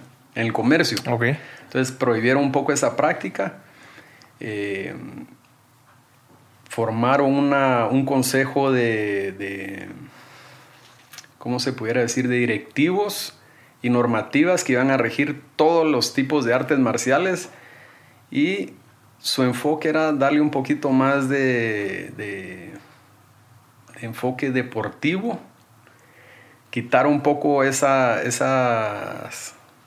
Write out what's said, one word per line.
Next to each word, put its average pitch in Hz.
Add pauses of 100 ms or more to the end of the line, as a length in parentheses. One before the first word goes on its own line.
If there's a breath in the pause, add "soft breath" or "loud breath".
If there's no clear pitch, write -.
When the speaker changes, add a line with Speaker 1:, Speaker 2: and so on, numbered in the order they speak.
(360)
Speaker 1:
en 113
el 110
comercio. 120 (100)
Speaker 2:
Ok. 120 (400 loud breath)
Speaker 1:
Entonces 131
prohibieron 123
un 135
poco 131
esa 117
práctica. 185 (840 loud breath)
Eh, 101 (1700)
formaron 123
una, 135
un 131
consejo 135
de, 107
de, 95 (1500 loud breath)
¿cómo 123
se 131
pudiera 120
decir?, 123
de 123
directivos 156 (460 soft breath)
y 120
normativas 123
que 131
iban 127
a 135
regir 131 (140)
todos 160
los 127
tipos 139
de 117
artes 131
marciales, 151 (800 loud breath)
y 185 (460)
su -
enfoque 151
era 156
darle 143
un 147
poquito 139
más 135
de, 113
de 95 (1300 soft breath)
enfoque 127
deportivo, 131 (1300 soft breath)
quitar 123
un 143
poco 143
esa, 135
esas, 117 (320)